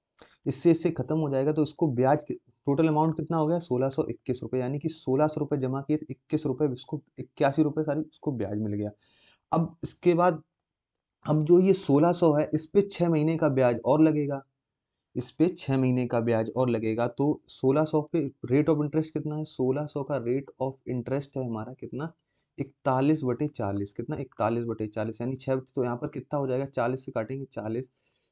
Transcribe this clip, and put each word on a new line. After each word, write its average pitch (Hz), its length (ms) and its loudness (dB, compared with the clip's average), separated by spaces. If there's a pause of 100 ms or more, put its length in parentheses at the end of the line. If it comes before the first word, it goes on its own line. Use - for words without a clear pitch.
(460)
इससे, 165 240 2
इससे 165 200 2
ख़त्म 156 280 -2
हो 151 120 0
जाएगा, 135 220 0
तो 151 100 2
इसको 156 260 -2
ब्याज 131 360 2
के, - 100 -8
टोटल 156 540 -2
अमाउंट 156 280 2
कितना 160 200 -4
हो 156 100 0
गया, 170 120 0
सोलह 131 300 -2
सौ - 220 -4
इक्कीस - 320 -6
रुपये, 127 180 -4
यानी 131 180 -4
कि 160 100 -6
सोलह 147 380 0
सौ 151 140 -2
रुपये 147 200 -4
जमा 131 200 -4
किए 151 160 -2
थे, - 140 -6
इक्कीस - 360 -6
रुपये 135 260 0
इसको 127 300 -8 (160)
इक्यासी 139 440 0
रुपये 151 220 0
सॉरी, 147 160 -2
उसको - 320 -8
ब्याज 104 260 -4
मिल 107 140 -4
गया। 104 180 -4 (640)
अब 160 320 -2
इसके - 300 0
बाद, 170 280 2 (840)
अब 156 180 2
जो 175 140 6
ये 190 140 6
सोलह 170 400 4
सौ 170 200 4
है, 151 220 2
इस - 120 0
पे 202 160 4
छः 175 260 0
महीने 160 280 2
का 156 120 2
ब्याज 123 360 2
और 151 180 6
लगेगा, 143 400 2 (760)
इस 123 140 -6
पे 165 180 2
छः 135 300 -2
महीने 127 280 2
का 120 140 0
ब्याज 113 360 2
और 127 140 2
लगेगा, 110 380 0
तो 139 400 -2
सोलह 139 360 2
सौ 151 180 0
पे 147 280 -2 (160)
rate 143 220 2
of 151 120 2
interest 156 260 0
कितना 151 300 -6
है, 156 80 -4
सोलह 131 420 -2
सौ 143 160 -6
का 139 120 -4
rate 127 360 -2 (120)
of 131 100 -4 (220)
interest 131 420 -4
है 131 100 -4
हमारा 113 260 -8
कितना, 143 400 -10 (460)
इकतालीस 143 640 0
बटे 123 240 0
चालीस। 101 440 -4
कितना, 139 240 -8
इकतालीस 117 480 -2
बटे 110 220 -4
चालीस, 110 340 -6
यानी 131 160 -6
छः, 135 200 -2
तो 131 280 -4
यहाँ 123 120 -2
पर 135 120 -8
कितना 139 300 -6
हो 139 80 -2
जाएगा, 131 180 -2
चालीस 131 420 -4
से - 60 -12
काटेंगे 131 320 -6
चालीस, 113 440 -8 (440)